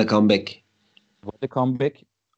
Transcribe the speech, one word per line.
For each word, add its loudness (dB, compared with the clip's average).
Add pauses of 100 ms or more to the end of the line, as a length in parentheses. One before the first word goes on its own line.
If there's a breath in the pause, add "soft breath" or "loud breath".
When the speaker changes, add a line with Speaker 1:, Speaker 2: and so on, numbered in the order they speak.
(120)
Speaker 1:
a 2
comeback. 2 (720)
Speaker 2:
What -14
a -8
comeback -2 (400)